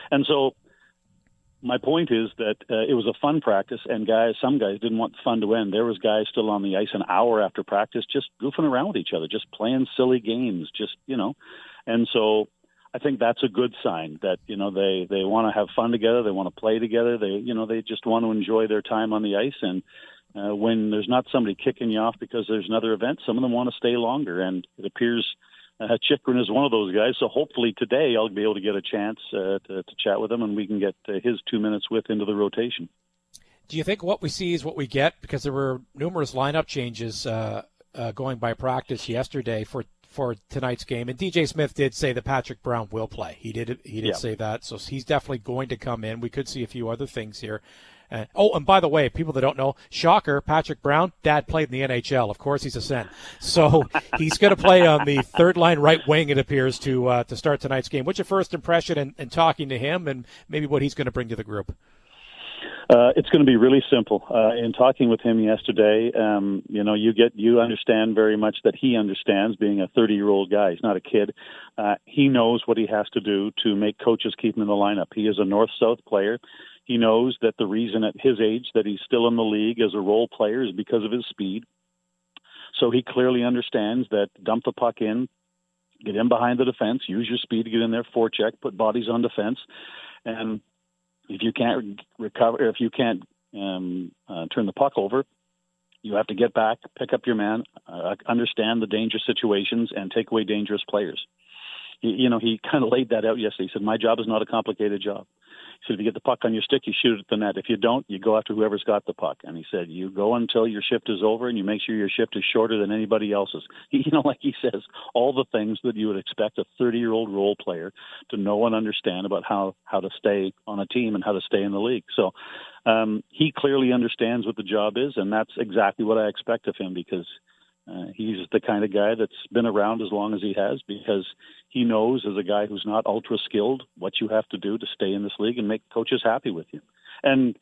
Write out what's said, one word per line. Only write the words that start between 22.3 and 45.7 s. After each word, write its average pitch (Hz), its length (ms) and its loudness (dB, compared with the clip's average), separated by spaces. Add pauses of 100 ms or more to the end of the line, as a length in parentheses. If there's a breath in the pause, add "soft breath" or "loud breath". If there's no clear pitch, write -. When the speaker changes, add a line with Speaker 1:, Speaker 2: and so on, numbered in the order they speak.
Speaker 1:
there's 104 200 -4
another 110 240 0
event, 113 340 -2
some 113 100 0
of 123 60 -2
them 127 100 0
wanna 120 240 -2
stay 120 200 0
longer, 117 440 -2
and 92 260 -4 (120)
it 98 80 -8
appears, 117 400 -2 (540 soft breath)
uh, 113 160 0 (100)
Chychrun 135 320 0
is 113 120 0
one 131 160 2
of 139 40 -2
those 104 240 0
guys, 113 240 2
so 131 80 0
hopefully 120 500 -2
today 127 380 0
I'll 110 140 0
be 101 140 -6
able 107 120 2
to 98 60 -8
get 101 140 -2
a 98 80 -4
chance, 107 360 -4 (140)
uh, 98 340 -2
to, 95 160 -8
to - 160 -20
chat 104 220 0
with 110 100 -4
him, 117 120 -2
and 104 120 -4
we 104 120 -4
can 104 120 -4
get, 95 160 -2 (140)
uh, 104 140 -4
his 117 180 -2 (100)
two 117 80 0
minutes 104 320 -4
with 113 200 -2
into 104 160 -2
the 104 80 -2
rotation. 104 540 -4 (800 soft breath)
Speaker 2:
Do 156 120 -8
you 160 40 -2
think 202 200 -4
what 180 180 -2
we 170 80 -4
see 175 240 -4
is 165 100 -2
what 156 140 -8
we 143 100 -4
get? 135 360 0
Because - 200 -8
there 143 120 -4
were 131 260 -2 (140)
numerous 151 400 -4
lineup 143 320 0
changes, 117 600 -8
uh, 110 360 -4 (320)
uh, 117 180 -6
going 131 240 -6
by 117 160 -2
practice 127 560 -6
yesterday 117 560 -4
for, 123 200 -8 (220)
for 123 300 -6 (140)
tonight's 127 340 -6
game, 120 240 -6
and 127 100 -8
D 190 120 -4
J 170 160 2
Smith 147 260 -2
did 139 220 0
say 135 180 -2
that 120 120 -6
Patrick 127 380 -4
Brown 117 280 -4
will 110 180 -6
play. 90 320 -12
He 113 120 -10
did, 117 300 -8
he 107 200 -10
did 107 60 -2
Speaker 1:
Yeah. 101 60 2
Speaker 2:
say 113 200 -6
that, 107 300 -6
so 113 120 -12
he's 131 280 -10
definitely 143 340 -2
going 123 320 -6